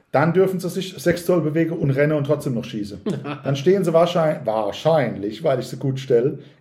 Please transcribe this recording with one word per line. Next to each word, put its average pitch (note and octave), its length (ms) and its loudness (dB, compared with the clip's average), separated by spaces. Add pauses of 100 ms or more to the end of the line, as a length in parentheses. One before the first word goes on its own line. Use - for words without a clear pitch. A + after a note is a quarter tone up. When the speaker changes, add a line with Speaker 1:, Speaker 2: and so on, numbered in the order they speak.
(120)
Speaker 1:
Dann D#3 200 4
dürfen F#3 260 2
sie F3 100 -6
sich F3+ 300 -6
sechs E3+ 260 0
Zoll F3+ 160 2
bewegen D#3+ 380 0
und C#3 140 0
rennen D3 220 2
und C#3+ 100 0
trotzdem C#3+ 300 -2
noch G#2+ 100 -4
schießen. G2+ 360 -8 (220)
Speaker 2:
<laughs> C#3+ 220 -10
Speaker 1:
Dann C#3 100 0
stehen F3+ 300 2
sie E3 80 2
wahrscheinlich, E3 520 2
wahrscheinlich, A2 1000 0
weil C3+ 160 2
ich - 80 -8
sie - 80 -10
gut C3 240 -2
stelle, B2+ 400 2 (200)